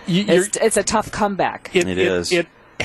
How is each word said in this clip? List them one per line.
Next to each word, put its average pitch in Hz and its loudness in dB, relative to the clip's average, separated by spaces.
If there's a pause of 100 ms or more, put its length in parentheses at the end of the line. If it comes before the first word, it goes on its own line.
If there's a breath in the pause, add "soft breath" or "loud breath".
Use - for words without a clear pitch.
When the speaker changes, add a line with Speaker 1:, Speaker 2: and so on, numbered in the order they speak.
Speaker 1:
y-, 185 -2
you're 185 2
Speaker 2:
It's, - -6
it's 226 2
a 202 2
tough 214 -2
comeback. 185 -4
Speaker 1:
It, 180 2
Speaker 3:
It 180 -2
Speaker 1:
it, 185 2
Speaker 3:
is. 180 0
Speaker 1:
it 170 0 (380)